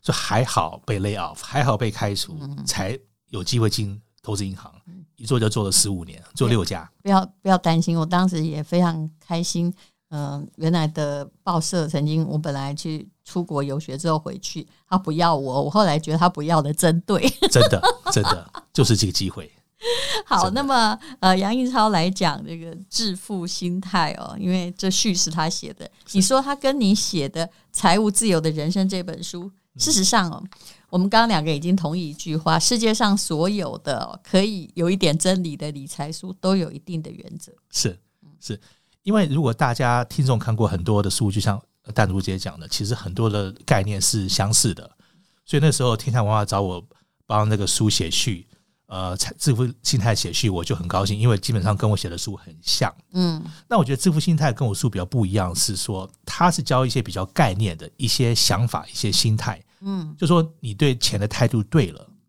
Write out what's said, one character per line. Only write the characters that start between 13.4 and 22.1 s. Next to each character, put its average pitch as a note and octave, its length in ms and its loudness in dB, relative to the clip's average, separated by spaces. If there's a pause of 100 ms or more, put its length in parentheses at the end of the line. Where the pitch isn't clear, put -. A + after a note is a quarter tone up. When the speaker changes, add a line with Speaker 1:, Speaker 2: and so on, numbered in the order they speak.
Speaker 2:
国 D3 220 -2
游 C#3 160 -4
学 C3+ 180 -10
之 E3+ 120 -2
后 D#3 100 4
回 D#3 200 -10
去， - 280 -12 (220)
他 F#3 80 2
不 F3+ 160 -2
要 E3+ 200 4
我， C3+ 300 -2
我 D3 60 -2
后 G3+ 160 4
来 D#3 120 2
觉 D#3 140 -4
得 D#3+ 60 0
他 E3+ 100 6
不 E3 160 0
要 D#3+ 180 2
的 D3 120 -2
真 E3+ 280 4
对。 G3 200 0 (140)
<laughs> - 140 0
Speaker 1:
真 - 200 8
的， - 120 2 (300)
真 - 120 2
的， - 280 -2 (220)
就 C#3+ 100 4
是 A2 140 4
这 F#2+ 100 2
个 F2+ 60 -2
机 F#2+ 160 -2
会。 E2+ 200 -14 (760)
Speaker 2:
好， F#3+ 180 2
Speaker 1:
真 F#3 100 0
的。 C4 80 0
Speaker 2:
那 C#4 60 -2
么， A3+ 320 2 (220)
呃， F#3 160 6
杨 G3 180 0
应 B3+ 160 0
超 A3 180 4
来 F3+ 200 2
讲 E3 360 -2